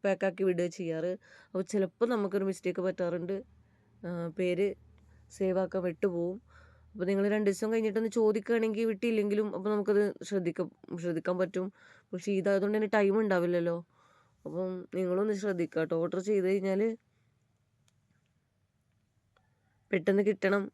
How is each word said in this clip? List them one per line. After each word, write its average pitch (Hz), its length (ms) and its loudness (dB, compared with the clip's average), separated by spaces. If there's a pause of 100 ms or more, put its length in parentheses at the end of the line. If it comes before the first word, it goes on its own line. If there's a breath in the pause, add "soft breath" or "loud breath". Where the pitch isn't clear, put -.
പാക്ക് 190 240 2
ആക്കി 185 200 -2
വിടുക 175 280 2
ചെയ്യാറ്. 165 340 -2 (400 loud breath)
അപ്പോൾ 185 220 -2
ചിലപ്പോൾ 202 420 0
നമുക്കൊരു 202 340 0
മിസ്റ്റേക്ക് 180 380 -4
പറ്റാറുണ്ട്, 180 500 -2 (680 soft breath)
ആ, - 20 -6 (300)
പേര് 180 280 0 (680 soft breath)
സേവ് 190 240 0
ആക്കാൻ 185 240 -2
വിട്ടുപോകും. 175 500 -2 (560 soft breath)
അപ്പോൾ 202 180 -4
നിങ്ങൾ 196 160 2 (100)
രണ്ട് 214 140 2
ദിവസം 214 240 -2
കഴിഞ്ഞിട്ടൊന്ന് 220 440 0
ചോദിക്കുകയാണെങ്കിൽ 220 720 2
വിട്ടില്ലെങ്കിലും 208 680 0
അപ്പോൾ 190 180 -2
നമുക്കത് 208 280 2 (280)
ശ്രദ്ധിക്ക-, 180 380 -2 (360)
ശ്രദ്ധിക്കാൻ 175 380 -2
പറ്റും. 185 240 -2 (460 loud breath)
പക്ഷേ 185 180 -6 (100)
ഇതായതുകൊണ്ട് 202 380 2
തന്നെ 214 200 0
ടൈം 196 260 4
ഉണ്ടാവില്ലല്ലോ. 175 540 2 (680 soft breath)
അപ്പം 175 240 -4 (280)
നിങ്ങളൊന്ന് 185 460 0
ശ്രദ്ധിക്കുക 170 380 -2
കേട്ടോ. 160 220 -2
ഓർഡർ 180 260 -2
ചെയ്ത് 196 200 2
കഴിഞ്ഞാൽ 190 340 0 (3000)
പെട്ടെന്ന് 196 380 2
കിട്ടണം. 196 340 0 (100)